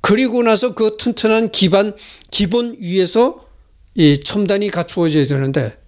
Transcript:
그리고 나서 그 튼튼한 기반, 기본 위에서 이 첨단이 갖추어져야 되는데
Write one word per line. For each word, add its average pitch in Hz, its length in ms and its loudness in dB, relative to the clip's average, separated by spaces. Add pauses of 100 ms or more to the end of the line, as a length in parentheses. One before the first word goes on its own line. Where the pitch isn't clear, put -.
그리고 240 400 0
나서 226 320 0
그 220 240 -2
튼튼한 220 520 0
기반, 196 440 2 (360)
기본 226 480 -2
위에서 190 680 0 (480)
이 147 280 4
첨단이 202 460 -2
갖추어져야 160 580 0
되는데 135 480 -2 (140)